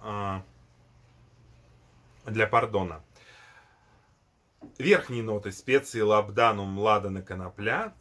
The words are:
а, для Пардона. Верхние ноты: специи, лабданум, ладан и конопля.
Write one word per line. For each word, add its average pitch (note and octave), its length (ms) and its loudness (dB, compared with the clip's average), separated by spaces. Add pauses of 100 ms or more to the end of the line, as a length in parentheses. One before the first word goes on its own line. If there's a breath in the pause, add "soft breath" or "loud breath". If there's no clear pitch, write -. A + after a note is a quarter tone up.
а, G2+ 400 -6 (1800)
для G#2+ 180 0
Пардона. G#2 560 0 (1800 soft breath)
Верхние C3+ 440 2
ноты: G#2 280 -4
специи, C3 480 0
лабданум, G#2 800 2
ладан G2+ 380 2
и F#2+ 40 -8
конопля. G#2 800 -6